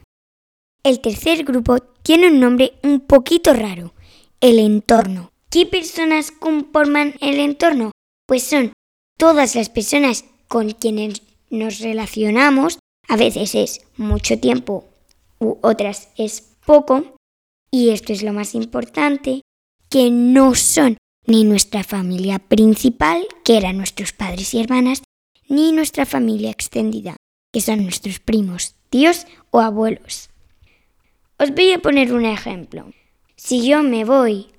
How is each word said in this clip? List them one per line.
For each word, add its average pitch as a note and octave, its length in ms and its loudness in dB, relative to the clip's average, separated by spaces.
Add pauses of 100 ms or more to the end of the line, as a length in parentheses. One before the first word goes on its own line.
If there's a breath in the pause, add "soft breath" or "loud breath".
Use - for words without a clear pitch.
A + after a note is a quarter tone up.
(840)
El B3+ 160 2
tercer D#4+ 440 -2
grupo B3 360 0
tiene - 480 2
un D4 120 4
nombre B3 340 2 (100)
un C#4 160 2
poquito C#4+ 540 4
raro, F#3+ 400 -6 (480 soft breath)
el A#3 180 6
entorno. G#3 720 0 (180)
¿Qué F4 160 2
personas D#4+ 640 -4
conforman D4 920 -2
el C#4+ 180 -2
entorno? C#4+ 520 0 (360)
Pues B3+ 160 0
son C4+ 300 -2 (440)
todas D4+ 380 4
las A3+ 140 -4
personas B3+ 560 -2 (220)
con G#3+ 240 -4
quienes G#3+ 520 -6 (260)
nos A3 300 -8
relacionamos, A3+ 1000 0 (280)
a A3+ 80 -2
veces G#3+ 400 0
es - 260 -4 (140)
mucho A3 440 -4
tiempo A#3+ 500 -4 (500)
u A3 240 -4
otras G#3 520 -4
es G#3+ 260 -8 (240)
poco, D4 520 2 (520)
y A#3+ 200 2
esto G#3+ 240 -2
es G3 100 -8
lo G#3 100 -6
más G#3 220 -8
importante, C4 880 -6 (480)
que B3+ 200 4
no B3 460 4
son B3+ 420 0 (300)
ni A3 160 6
nuestra G#3 400 0
familia F#3+ 560 -6
principal, A#3+ 840 2 (180)
que A3+ 140 4
eran F#3+ 200 -4
nuestros G3 360 -10
padres F#3 400 -8
y A3+ 80 -2
hermanas, B3+ 400 -2 (480)
ni D#4 220 2
nuestra D4+ 340 -2
familia A3 460 -4
extendida, A3 680 -8 (340)
que A3 100 -4
son G#3+ 220 -2
nuestros F#3 360 -10
primos, G3+ 560 -4 (140)
tíos D#4+ 360 0 (240 soft breath)
o A#3+ 100 2
abuelos. A3 720 -4 (1080)
Os C#4 160 0
voy F#4 200 4
a F4 80 -4
poner C4+ 320 0
un A#3 120 0
ejemplo. G3+ 680 -10 (420)
Si B3 320 -4
yo D4+ 160 4
me A3+ 220 -2
voy A3+ 540 0